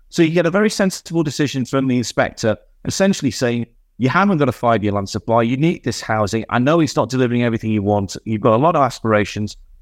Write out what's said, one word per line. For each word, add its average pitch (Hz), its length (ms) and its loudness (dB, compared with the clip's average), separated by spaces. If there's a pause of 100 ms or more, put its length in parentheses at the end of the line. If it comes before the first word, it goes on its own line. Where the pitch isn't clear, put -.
(100)
So 175 120 2
you 160 80 4
get 170 160 2
a 165 40 -2
very 208 200 2
sensible 180 520 -2
decision 139 440 -2
from 135 200 0
the 123 120 2
inspector, 113 580 -2 (300)
essentially 190 460 0
saying, 120 340 -2 (320)
"You 123 100 2
haven't 190 300 2
got 143 100 2
a - 40 0
five-year 107 400 0
land 101 180 -4
supply. 113 320 0
You 123 160 0
need 160 260 0
this - 160 -6
housing. 110 480 -2
I 117 120 0
know 151 200 4
it's 147 160 0
not 131 140 0
delivering 123 320 0
everything 113 300 -2
you 107 100 0
want. 101 420 0
You've 110 160 -4
got 110 140 4
a 120 80 2
lot 170 140 2
of 143 60 2
aspirations, 107 760 -2 (260)